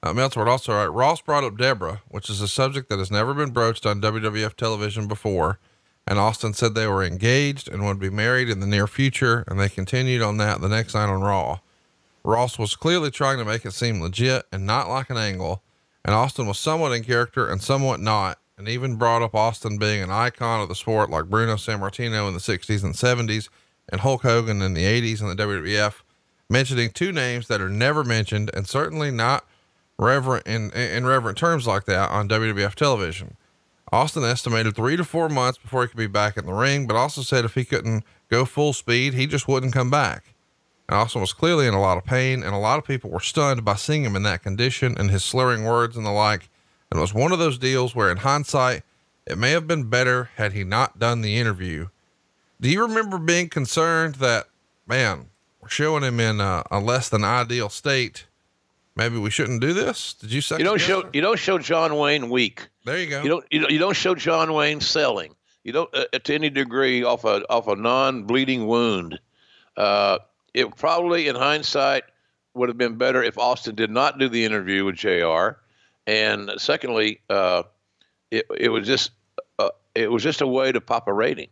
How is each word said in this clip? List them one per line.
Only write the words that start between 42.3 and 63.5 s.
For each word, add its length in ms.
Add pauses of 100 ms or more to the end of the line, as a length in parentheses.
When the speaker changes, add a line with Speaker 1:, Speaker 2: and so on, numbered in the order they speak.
Speaker 1:
and 100
a 60
lot 180
of 80
people 240
were 100
stunned 460
by 100
seeing 300
him 100
in 80
that 200
condition 540
and 120
his 140
slurring 400
words 340
and 80
the 60
like. 380 (400)
And 100
it 20
was 120
one 180
of 80
those 180
deals 380
where, 160
in 60
hindsight, 640 (420)
it 100
may 140
have 180
been 180
better 500
had 180
he 100
not 360
done 220
the 160
interview." 500 (760)
Do 80
you 140
remember 340
being 320
concerned 640
that, 320 (380)
"Man, 400 (340)
we're 100
showing 340
him 160
in 200
a, 300
a 100
less 300
than 140
ideal 460
state. 580 (680)
Maybe 220
we 140
shouldn't 280
do 140
this"? 400
Did 180
you 100
second 180
Speaker 2:
You 100
don't 80
Speaker 1:
guess 80
Speaker 2:
show, 140
Speaker 1:
it? 160
Speaker 2:
you 60
don't 180
show 180
John 400
Wayne 320
weak. 380 (180)
Speaker 1:
There 140
you 100
go. 140
Speaker 2:
You 60
don't, 200
you 120